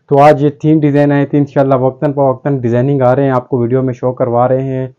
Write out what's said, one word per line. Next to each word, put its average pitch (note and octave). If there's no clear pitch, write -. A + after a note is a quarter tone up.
तो C#3+
आज C#3+
ये D3
तीन D3+
डिजाइन C#3+
आए C#3+
थे, C#3+
इंशाल्लाह C#3
वक्तन C3
प C#3
वक्तन C3+
डिजाइनिंग B2
आ B2
रहे C#3
हैं, C3+
आपको B2+
वीडियो B2
में C3
शो B2+
करवा A#2+
रहे C3
हैं। C3